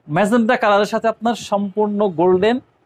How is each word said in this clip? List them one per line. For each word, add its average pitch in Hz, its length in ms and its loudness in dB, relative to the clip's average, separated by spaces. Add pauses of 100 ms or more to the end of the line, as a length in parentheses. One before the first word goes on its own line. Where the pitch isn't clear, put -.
(160)
ম্যাজেন্টা 220 460 2
কালারের 208 320 2
সাথে 226 200 -2
আপনার 220 220 -4 (140)
সম্পূর্ণ 202 500 -2 (200)
গোল্ডেন 185 380 2 (280)